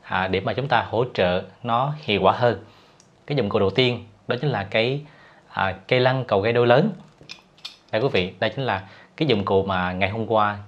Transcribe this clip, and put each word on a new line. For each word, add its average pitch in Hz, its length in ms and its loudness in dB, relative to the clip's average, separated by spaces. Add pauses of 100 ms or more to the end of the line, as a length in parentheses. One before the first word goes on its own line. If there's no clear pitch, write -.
à, 92 260 -4
để 95 120 0
mà 113 120 -6
chúng 127 160 -4
ta 113 220 2
hỗ 113 140 0 (100)
trợ 92 280 2 (200)
nó 123 380 -2
hiệu 101 220 0
quả 95 100 6
hơn. 113 320 0 (640)
Cái 147 100 -4
dụng 110 120 0
cụ 104 100 0
đầu 98 120 2
tiên 123 360 0 (220)
đó 123 120 0
chính 151 100 -2
là 101 140 -4
cái, 117 360 0 (480)
à, 95 260 -2 (140)
cây 127 120 4
lăn 127 240 2
cầu 101 160 2
gai 110 120 0
đôi 120 140 4
lớn. 143 240 6 (1000)
Đây 110 100 0
quý 135 100 0
vị, 95 280 0
đây 110 100 -2
chính 139 140 -8
là 98 180 -4 (340)
cái 156 120 -2
dụng 104 160 2
cụ 98 200 2
mà 92 280 -2
ngày 95 180 -2
hôm 110 160 -6
qua 104 420 0